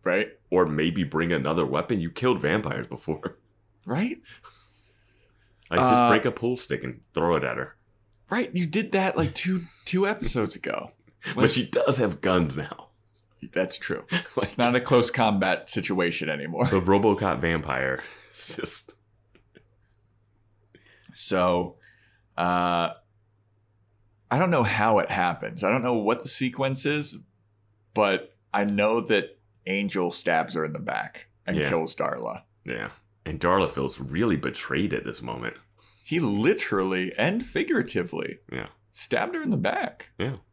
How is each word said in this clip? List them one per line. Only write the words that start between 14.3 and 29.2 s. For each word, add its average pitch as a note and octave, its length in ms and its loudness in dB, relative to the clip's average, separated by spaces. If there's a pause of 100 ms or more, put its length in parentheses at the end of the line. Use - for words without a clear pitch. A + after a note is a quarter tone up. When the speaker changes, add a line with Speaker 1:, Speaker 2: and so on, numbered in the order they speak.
Speaker 1:
It's - 160 -6
not B2 160 2
a B2 60 4
close A#2+ 280 4
combat G2 600 2
situation F2 600 0
anymore. D#2 380 -2
Speaker 2:
The G2 140 4
RoboCop G2 580 4
vampire C#2 640 0 (160)
<laughs> - 160 -20
is - 220 -10
just - 360 -10 (2250)
Speaker 1:
So, F2+ 640 2 (600)
uh, F2 540 2 (1400)
I B2+ 80 2
don't F3+ 120 2
know C#3 140 4
how G#2+ 340 4
it - 120 0
happens. - 520 -2
I G2 80 2
don't A#2+ 140 0
know B2 100 0
what A2+ 280 0
the C3+ 60 -8
sequence C3+ 560 -4
is, D3 320 -2 (760)
but G2 400 2 (180)
I G2+ 120 2
know G#2 380 2
that G2 360 0 (280)